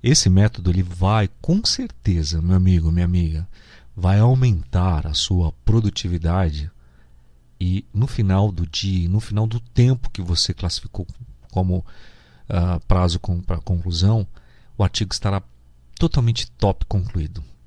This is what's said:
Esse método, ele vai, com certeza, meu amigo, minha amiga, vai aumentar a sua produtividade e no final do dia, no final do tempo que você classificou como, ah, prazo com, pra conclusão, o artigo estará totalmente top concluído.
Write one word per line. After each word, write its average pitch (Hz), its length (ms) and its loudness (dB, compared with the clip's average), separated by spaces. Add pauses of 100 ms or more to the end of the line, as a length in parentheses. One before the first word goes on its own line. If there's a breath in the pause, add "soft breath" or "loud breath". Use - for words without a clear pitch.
Esse - 300 4
método, 92 400 4
ele 90 140 2
vai, 92 440 0 (140)
com 196 220 0
certeza, 82 760 -2
meu 87 140 2
amigo, 90 380 4
minha 87 120 2
amiga, 85 440 0 (480 loud breath)
vai 95 240 2
aumentar 92 880 2
a 76 60 -4
sua 87 360 0 (140)
produtividade 87 1040 0 (920 soft breath)
e 90 320 -2
no 110 140 0
final 98 460 2
do 87 120 -4
dia, 90 440 -2
no 98 100 2
final 107 260 -2
do 113 140 -4
tempo 123 520 2
que - 120 -10
você 87 320 -2
classificou - 500 -6 (460)
como, 92 340 0 (640 loud breath)
ah, 90 380 0
prazo 90 320 2
com, 87 220 -4
pra 90 180 -4
conclusão, 92 640 0 (520 soft breath)
o 104 80 0
artigo 95 280 -2
estará 98 300 -4 (560)
totalmente 117 540 0
top - 340 -2
concluído. 90 560 -4 (240)